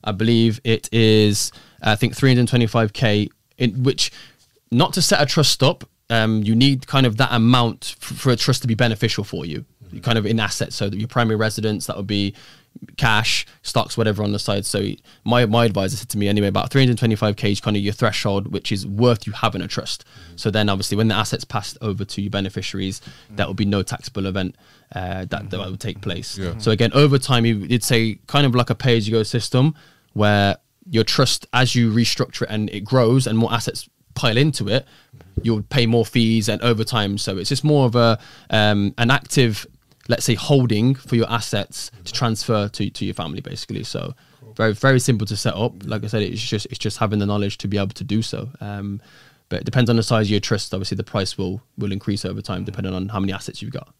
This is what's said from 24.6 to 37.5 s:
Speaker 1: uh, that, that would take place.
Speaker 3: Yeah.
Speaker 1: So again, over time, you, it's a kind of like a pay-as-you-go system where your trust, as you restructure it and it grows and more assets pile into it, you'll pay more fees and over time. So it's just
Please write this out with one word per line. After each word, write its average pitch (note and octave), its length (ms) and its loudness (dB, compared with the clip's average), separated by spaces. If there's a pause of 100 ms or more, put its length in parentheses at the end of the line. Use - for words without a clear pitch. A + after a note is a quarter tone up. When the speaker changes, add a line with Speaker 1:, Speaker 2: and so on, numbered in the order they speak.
Speaker 1:
uh, F#2 320 -8
that, G2 240 -8
that F2+ 80 -8
would F#2+ 220 -10
take G2+ 220 -10
place. F2+ 360 -8
Speaker 3:
Yeah. F#2 200 -6
Speaker 1:
So A2 120 0
again, A2 240 4
over C#3 240 6
time, B2 280 2
you, G#2 220 0
it's A#2+ 220 0
a A2+ 360 0
kind C#3+ 200 2
of A#2+ 80 2
like B2 160 0
a - 40 2
pay-as-you-go A2+ 480 2
system B2+ 520 0 (380)
where G#2 440 4 (340)
your A#2+ 140 2
trust, - 480 0
as B2 220 2
you A#2 180 4
restructure - 500 0
it - 80 -4
and G#2+ 200 -4
it G#2 140 -8
grows B2+ 420 4
and A2 120 0
more A2+ 140 2
assets - 360 -4 (260)
pile A2+ 220 2
into C3+ 320 2
it, B2 180 0 (560)
you'll A2 200 0
pay B2 240 2
more A2+ 200 4
fees A2+ 420 2
and G#2+ 140 -2
over A2+ 220 2
time. G2+ 340 -2
So - 200 -4
it's F#2 100 -6
just C#3 160 -2